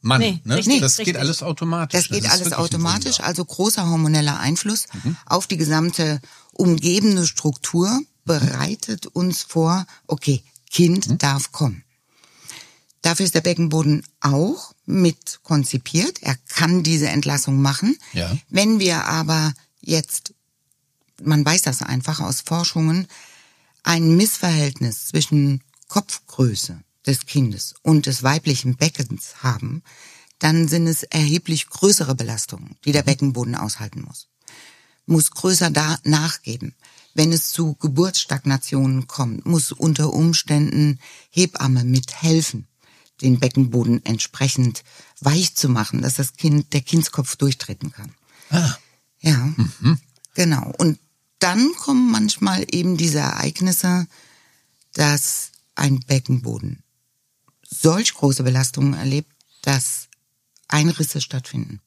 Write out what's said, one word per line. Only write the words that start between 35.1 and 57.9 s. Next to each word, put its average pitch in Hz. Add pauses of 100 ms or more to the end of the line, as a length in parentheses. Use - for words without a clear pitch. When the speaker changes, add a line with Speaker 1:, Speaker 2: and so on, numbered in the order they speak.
Speaker 3:
größer 180
da 156
nachgeben. 147 (400)
Wenn 160
es -
zu 156
Geburtsstagnationen 135
kommt, 117
muss 165
unter 156
Umständen 151 (300)
Hebamme 135
mithelfen, 131 (540)
den 127
Beckenboden 123
entsprechend 127 (380)
weich 156
zu 143
machen, 113
dass 127
das 135
Kind, 147
der 143
Kindskopf -
durchtreten -
kann. - (360)
Speaker 1:
Ah. 160 (440)
Speaker 3:
Ja, 156 (180)
Speaker 1:
Mhm. 120 (340)
Speaker 3:
genau. 156
Und - (400)
dann 226
kommen 254
manchmal 208
eben 175
diese 156
Ereignisse, 180 (840)
dass - (240)
ein 135
Beckenboden 127 (880)
solch 175